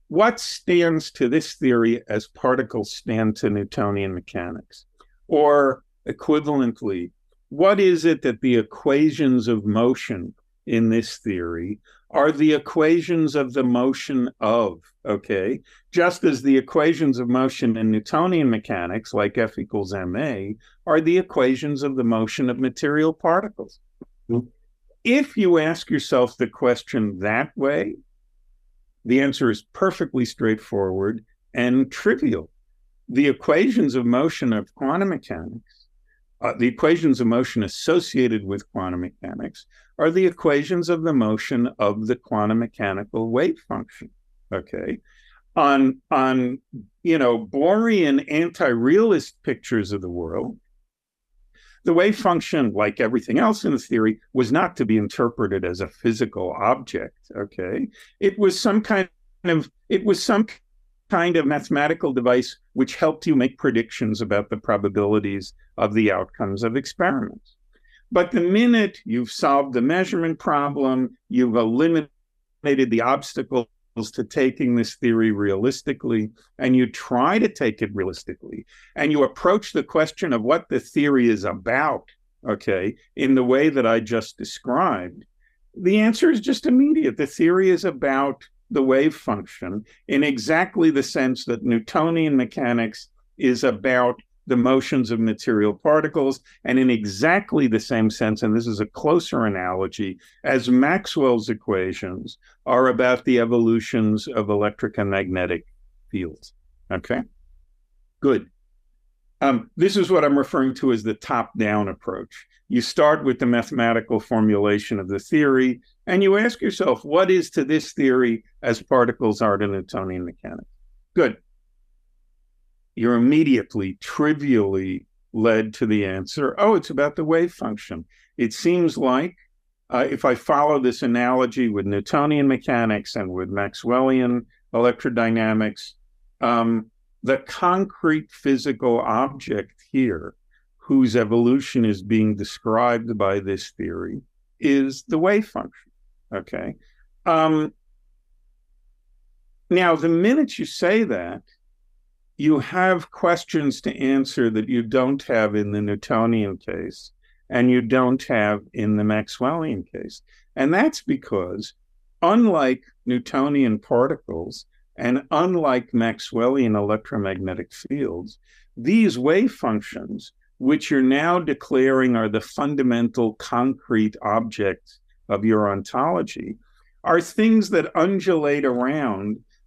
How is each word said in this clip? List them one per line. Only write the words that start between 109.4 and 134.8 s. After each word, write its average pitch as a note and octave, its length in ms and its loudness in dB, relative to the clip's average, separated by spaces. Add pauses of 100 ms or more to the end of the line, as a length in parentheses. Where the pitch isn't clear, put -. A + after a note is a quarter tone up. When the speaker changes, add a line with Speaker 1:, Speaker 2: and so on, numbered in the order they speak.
Speaker 1:
Um, B2+ 360 0
this G3+ 200 2
is F3 140 2
what E3+ 140 4
I'm C#3 120 4
referring C3 380 0
to C3 180 0
as G#2+ 120 -2
the A2 100 -2
top-down G#2+ 720 -2
approach. - 600 -12 (220)
You B2 120 0
start D3+ 440 2
with B2+ 140 0
the B2+ 80 0
mathematical A#2 720 0
formulation G#2 800 0
of F#2+ 80 -8
the G2 140 -6
theory, C3 640 2 (260)
and F3+ 120 2
you G3 160 4
ask A3+ 240 0
yourself, F3+ 440 -2
"What F3 260 2
is F3+ 200 2
to D#3 140 -2
this D3+ 280 -2
theory B2+ 500 2 (180)
as A2+ 220 -2
particles A#2 580 0
are G#2+ 160 2
to G2+ 120 -2
Newtonian F#2+ 560 -6
mechanics?" - 420 -14 (480)
Good. E3 220 2 (1600)
You're A#2+ 200 2
immediately, A#2+ 880 2
trivially G#2+ 1040 0 (260)
led A2 420 2
to A#2+ 120 -4
the G#2+ 180 2
answer, G2 540 -4
"Oh, G#3 160 4
it's E3 160 -2
about C#3+ 260 -2
the E3 80 -4
wave E3 260 0
function." - 540 -10 (320)
It A#2 160 -2
seems E3+ 460 0
like, C#3 360 0 (540)
uh, B2 220 0
if C#3 160 -2
I B2+ 80 4
follow D3 440 2
this B2+ 240 0
analogy B2 680 0
with G2+ 160 -4
Newtonian C#3+ 600 0
mechanics A#2 680 -2
and G2 140 -6
with F#2 180 -6
Maxwellian B2 960 0 (300)
electrodynamics, A2+ 1200 0 (500)